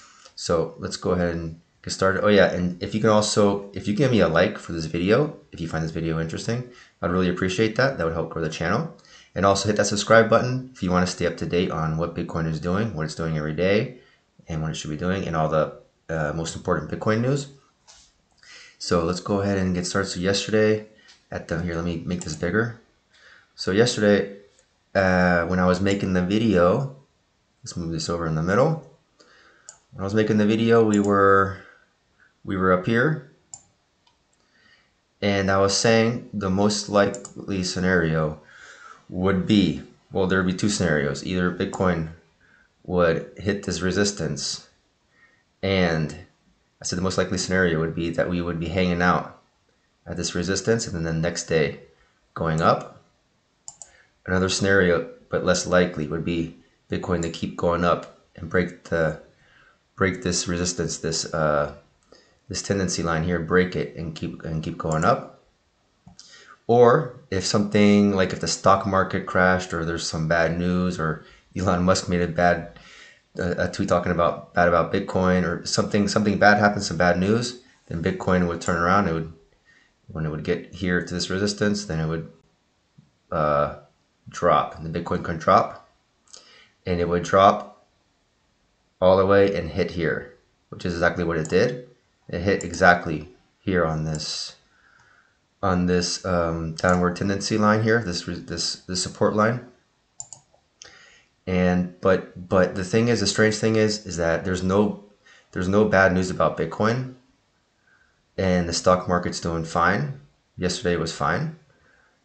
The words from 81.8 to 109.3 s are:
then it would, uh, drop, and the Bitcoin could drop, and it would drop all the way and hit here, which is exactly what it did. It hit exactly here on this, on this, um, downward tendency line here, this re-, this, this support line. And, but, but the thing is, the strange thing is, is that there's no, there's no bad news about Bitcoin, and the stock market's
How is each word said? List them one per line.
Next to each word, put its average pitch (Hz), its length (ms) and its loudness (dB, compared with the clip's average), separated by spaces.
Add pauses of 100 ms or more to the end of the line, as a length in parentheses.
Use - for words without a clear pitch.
then 80 140 -4
it 80 60 -2
would, 80 240 -6 (1040)
uh, 76 440 0 (520)
drop, 78 480 0
and 80 100 -12
the 82 140 -6
Bitcoin 87 240 -4
could 82 160 -6
drop, - 480 2 (960)
and 90 140 0
it 85 80 0
would 87 160 0
drop - 600 4 (1160)
all 92 160 6
the 95 100 4
way 98 300 4
and 82 120 -4
hit 82 220 -2
here, 76 460 -4 (320)
which - 160 -12
is 90 100 -4
exactly 85 300 0
what 85 120 -2
it 78 120 -4
did. - 400 0 (400)
It 85 120 -6
hit 98 220 0
exactly 87 680 2 (300)
here 90 260 0
on 78 200 -2
this, 78 500 -8 (1080)
on 90 220 0
this, 90 380 0
um, 82 520 -2
downward 90 400 2
tendency 101 420 -2
line 107 240 4
here, 113 220 2
this 87 240 -6
re-, 87 80 -6
this, - 460 -8
this 92 200 -6
support 98 320 -2
line. 110 320 0 (1800)
And, 90 560 0
but, 92 480 0
but 92 280 2
the 95 80 -4
thing 113 240 2
is, 117 100 2
the 98 80 0
strange 107 300 2
thing 110 180 0
is, 107 320 0
is 87 120 -10
that 82 260 0
there's 90 180 -2
no, 98 400 2 (480)
there's 90 160 -4
no 104 200 4
bad 95 260 6
news 90 180 0
about 78 260 0
Bitcoin, 110 580 -2 (1200)
and 90 300 2
the 85 40 -6
stock 90 360 2
market's 87 320 -2